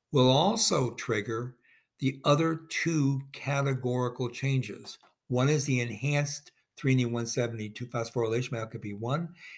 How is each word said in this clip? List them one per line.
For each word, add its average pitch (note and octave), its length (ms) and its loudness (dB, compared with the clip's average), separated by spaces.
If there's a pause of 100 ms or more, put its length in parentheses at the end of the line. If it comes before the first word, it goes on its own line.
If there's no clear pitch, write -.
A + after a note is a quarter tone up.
(140)
will B2+ 160 6
also D#3 640 2
trigger A2+ 640 -4 (440)
the C3 240 -2
other D#3+ 460 2
two C#3 520 0 (120)
categorical B2+ 960 -2
changes. - 680 -4 (300)
One B2+ 220 4
is D3 160 2
the C3 160 2
enhanced C#3+ 720 -2 (260)
threonine C3 340 4
one A#2 160 -2
seventy-two A2+ 600 -4
phosphorylation A#2 640 -2
by A#2 80 -4
L A2 80 -6
K A2+ 100 -12
P G#2 160 -8
one, C3 360 -4 (280)